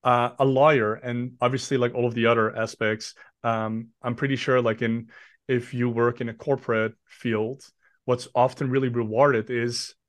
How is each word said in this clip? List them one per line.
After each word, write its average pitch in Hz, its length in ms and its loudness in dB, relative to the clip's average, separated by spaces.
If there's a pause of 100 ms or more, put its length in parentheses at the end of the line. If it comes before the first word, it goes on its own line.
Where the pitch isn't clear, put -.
uh, 120 340 2
a 139 60 2
lawyer, 131 520 4
and 123 440 -8
obviously, 127 380 0
like, 123 160 0
all 123 120 0
of 113 100 -2
the 117 100 0
other 113 280 2
aspects. 110 600 -4 (300)
Um, 110 460 -4 (120)
I'm 120 140 -4
pretty 139 200 -2
sure, 127 260 0
like, 113 200 0
in, 117 260 -2 (400)
if 123 260 -2
you 123 160 0
work 117 300 0
in 120 80 -6
a 113 60 -10
corporate 113 640 -2 (100)
field, 113 580 -4 (400)
what's 123 320 -2
often 131 340 0
really 131 200 0
rewarded 117 600 2
is 120 460 -4 (140)